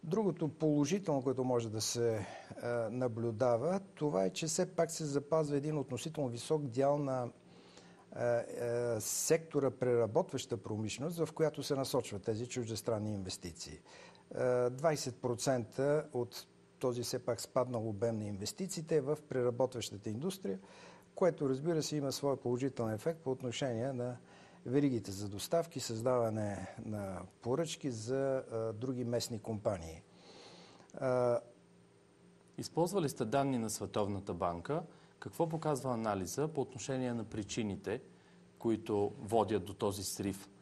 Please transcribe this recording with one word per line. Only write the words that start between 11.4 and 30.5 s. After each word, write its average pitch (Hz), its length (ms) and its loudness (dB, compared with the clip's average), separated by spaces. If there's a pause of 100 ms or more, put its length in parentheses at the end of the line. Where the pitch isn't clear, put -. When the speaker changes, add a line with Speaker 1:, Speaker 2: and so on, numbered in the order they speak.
Speaker 1:
се 143 120 0
насочват 123 480 0
тези 113 240 -2
чуждестранни 110 680 -2
инвестиции. 92 680 -8 (560)
А, 123 340 4
двайсет 135 460 0
процента 131 1000 0
от 120 340 -4 (320)
този 123 240 0
все 127 160 -2
пак 120 220 -2
спаднал 123 480 0
обем 110 280 0
на 107 80 -2
инвестициите 156 680 -4
е 151 60 6
в 147 160 0 (120)
преработващата 120 800 0
индустрия, 190 500 -4 (560)
което, 156 340 2
разбира 151 340 2
се, 151 120 -2
има 139 160 0
своя 139 260 0
положителен 123 560 0
ефект 160 260 -2
по 131 120 -2
отношение 127 640 -2
на 123 240 -4 (480)
веригите 127 460 2
за 101 180 -6
доставки, 165 500 0
създаване 110 960 0 (100)
на 101 360 -4 (200)
поръчки 147 500 -2
за, 131 600 -2
а, 113 220 -2
други 123 300 -4
местни 117 360 -2
компании. 101 640 -4 (920)